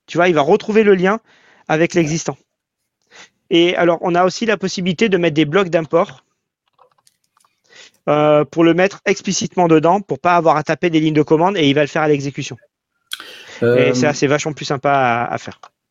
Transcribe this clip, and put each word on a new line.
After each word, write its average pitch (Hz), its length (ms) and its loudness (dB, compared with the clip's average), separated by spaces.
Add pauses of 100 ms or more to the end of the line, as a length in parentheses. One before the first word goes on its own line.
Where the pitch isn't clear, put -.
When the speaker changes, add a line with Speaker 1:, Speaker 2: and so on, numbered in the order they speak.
Speaker 1:
Tu - 120 -6
vois, 175 100 2
il 175 80 2
va 147 60 4
retrouver 208 420 2
le 202 100 4
lien 190 240 0 (480)
avec 160 260 0
Speaker 2:
Ouais. 175 80 0
Speaker 1:
l'existant. 156 380 -4 (1120)
Et 175 280 0
alors, 170 240 0
on 175 160 -2
a 175 80 2
aussi 185 200 -4
la 220 120 -2
possibilité 190 520 -4
de 185 100 0
mettre 170 160 0
des 156 100 2
blocs 180 240 -2
d'import. 165 560 -2 (1800)
Euh, 151 360 2
pour 160 200 0
le 165 100 4
mettre 185 300 0
explicitement 190 640 -2
dedans, 165 320 4
pour 156 180 -8
pas 175 180 2
avoir 160 200 2
à 151 60 -2
taper 165 280 -2
des 160 100 0
lignes 156 140 0
de 151 80 4
commande, 160 340 0
et 147 120 2
il 139 60 2
va 151 80 2
le 143 60 -2
faire 165 140 -4
à 156 60 0
l'exécution. 139 480 -4 (1080)
Speaker 2:
Euh, 120 260 4
Speaker 1:
Et 123 60 0
ça, 147 180 0
c'est 147 140 -2
vachement 147 260 -2
plus 147 140 -14
sympa 143 240 -4
à, 120 420 0
à 120 60 -4
faire. - 220 -18 (300)